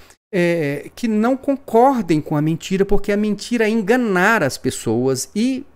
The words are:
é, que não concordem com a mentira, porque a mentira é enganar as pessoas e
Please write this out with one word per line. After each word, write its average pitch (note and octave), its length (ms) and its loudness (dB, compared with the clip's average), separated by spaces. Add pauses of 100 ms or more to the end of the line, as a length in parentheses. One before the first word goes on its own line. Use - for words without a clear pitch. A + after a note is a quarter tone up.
(340)
é, E3+ 640 -2
que - 120 -4
não A3 300 0
concordem A#3+ 800 2
com D3+ 160 -4
a D3 60 0
mentira, E3 440 -2
porque - 260 4
a G3+ 60 0
mentira G#3+ 480 -2
é G#3 40 0
enganar G#3+ 760 2
as C3 140 -2
pessoas B2+ 760 -2
e B3 320 -2 (100)